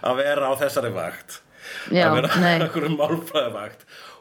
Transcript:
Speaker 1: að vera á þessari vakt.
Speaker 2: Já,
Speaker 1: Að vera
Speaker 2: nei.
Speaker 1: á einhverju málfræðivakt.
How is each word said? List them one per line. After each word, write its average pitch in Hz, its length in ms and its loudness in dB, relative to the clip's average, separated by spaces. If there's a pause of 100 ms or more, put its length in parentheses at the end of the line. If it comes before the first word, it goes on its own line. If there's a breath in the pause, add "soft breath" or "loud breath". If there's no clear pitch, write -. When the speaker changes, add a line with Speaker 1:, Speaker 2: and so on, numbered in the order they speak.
Speaker 1:
að 127 140 2
vera 143 260 2
á 135 120 0
þessari 135 360 0
vakt. - 480 -8 (500 loud breath)
Speaker 2:
Já, 175 200 4
Speaker 1:
Að 156 60 4
vera 127 140 2 (120)
Speaker 2:
nei. 175 180 4
Speaker 1:
á 170 80 2
einhverju 160 300 -2
málfræðivakt. 131 880 -2 (360 loud breath)